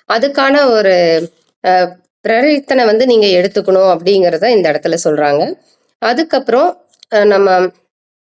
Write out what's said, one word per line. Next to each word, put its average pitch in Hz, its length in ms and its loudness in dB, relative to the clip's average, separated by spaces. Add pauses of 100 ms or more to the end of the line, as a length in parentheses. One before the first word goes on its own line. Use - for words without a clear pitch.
(140)
அதுக்கான 277 560 0
ஒரு, 180 600 0 (380)
அ, 185 300 0 (300)
பிரயத்தனை 262 580 0
வந்து 220 200 0
நீங்க 226 220 2
எடுத்துக்கணும் 190 720 0
அப்படிங்கிறத 175 480 0
இந்த 202 260 0
இடத்துல 160 320 -4
சொல்றாங்க. 151 500 -2 (460)
அதுக்கப்புறம், 269 840 -2 (280)
அ, 208 100 2
நம்ம 196 440 2 (680)